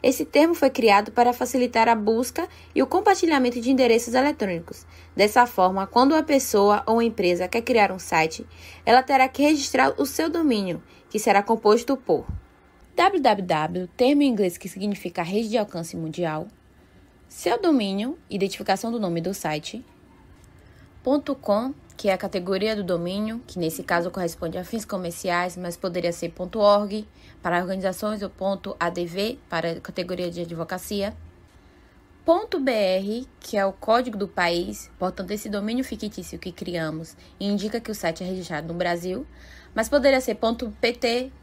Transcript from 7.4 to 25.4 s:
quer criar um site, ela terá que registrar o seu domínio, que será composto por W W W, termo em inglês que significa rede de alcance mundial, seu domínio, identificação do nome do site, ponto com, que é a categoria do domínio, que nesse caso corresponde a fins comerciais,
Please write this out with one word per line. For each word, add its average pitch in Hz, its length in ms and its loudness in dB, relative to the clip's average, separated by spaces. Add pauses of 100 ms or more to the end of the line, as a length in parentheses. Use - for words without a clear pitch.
quer 233 160 -2
criar 214 280 4
um 185 60 -8
site, 180 480 -2 (400)
ela 247 160 8
terá 262 260 4
que 262 140 -4
registrar 277 580 2
o 285 60 2
seu 320 240 -2
domínio, 220 540 0 (260)
que - 80 -4
será 202 240 4
composto 226 560 4
por - 300 -2 (680)
W 381 240 2
W 208 260 2
W, 175 520 -2
termo 285 240 4
em 277 60 4
inglês 196 280 0
que - 140 -14
significa 185 540 -6
rede 208 260 -2
de 233 80 0
alcance 175 400 -4
mundial, 160 500 -4 (800)
seu 453 320 -2
domínio, 247 600 0 (100)
identificação 196 600 -2
do 233 80 -4
nome 170 200 -2
do 180 140 -4
site, 160 500 -6 (1200)
ponto 277 300 0
com, 233 400 -2 (220)
que 202 140 -2
é 190 40 2
a 185 40 0
categoria 196 580 -2
do 208 80 -6
domínio, 190 640 -4
que - 100 -12
nesse 165 240 -4
caso 175 300 -2
corresponde 170 440 -6
a 185 80 -8
fins 208 220 -8
comerciais, 180 720 -4